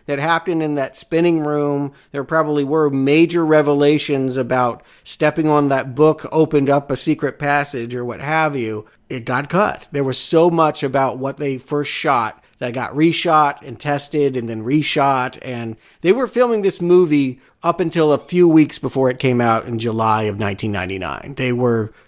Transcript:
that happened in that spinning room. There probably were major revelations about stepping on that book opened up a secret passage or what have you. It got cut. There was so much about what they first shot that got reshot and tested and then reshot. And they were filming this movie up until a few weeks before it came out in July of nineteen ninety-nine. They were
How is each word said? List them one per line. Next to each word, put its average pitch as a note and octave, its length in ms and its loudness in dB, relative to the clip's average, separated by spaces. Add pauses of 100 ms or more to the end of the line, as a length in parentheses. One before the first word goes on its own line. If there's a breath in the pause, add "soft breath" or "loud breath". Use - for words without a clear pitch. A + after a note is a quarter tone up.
that C#3+ 120 -4
happened E3 440 -2
in D3+ 140 -2
that C3+ 200 -4
spinning E3 440 0
room. C#3+ 520 -2 (200 soft breath)
There C#3 120 -6
probably D3+ 400 0
were D3+ 240 0
major D3+ 560 2
revelations C#3+ 920 2
about B2 440 -2 (220 soft breath)
stepping D3+ 440 0
on D3 200 4
that C3 260 -2
book D3+ 380 2
opened D3 380 2
up C#3+ 200 0
a C3 60 -2
secret D3 420 -4
passage C#3 560 -2
or B2 120 -6
what A2 160 -10
have D#3 340 -2
you. A2 300 -4 (220 soft breath)
It A#2+ 180 -10
got C3 240 -2
cut. G3 420 -2
There C#3+ 120 -2
was C3 140 -4
so E3+ 320 2
much D#3+ 320 0
about C3 360 0
what C3+ 180 -6
they C#3 220 -4
first D3 320 -4
shot B2 520 -2 (160 soft breath)
that A#2+ 160 -6
got B2 200 -6
reshot D#3 680 2
and B2+ 160 -16
tested C#3+ 580 -2
and A#2 120 -4
then A2 160 -8
reshot. C3+ 800 0
And A#2 340 -10 (240 soft breath)
they F3 120 2
were B3 160 0
filming A#3 340 0
this F#3+ 180 -2
movie D3+ 600 4 (240 soft breath)
up E3+ 160 -2
until D#3+ 320 2
a C#3 60 2
few F3 300 4
weeks D#3 300 4
before C3 320 0
it B2+ 80 -6
came B2+ 220 2
out A2+ 260 0
in A#2+ 120 -6
July A2 460 0
of G2+ 140 -4
nineteen G#2 340 -4
ninety-nine. F#2 640 -8
They B2+ 160 -2
were A#2+ 400 0 (160 soft breath)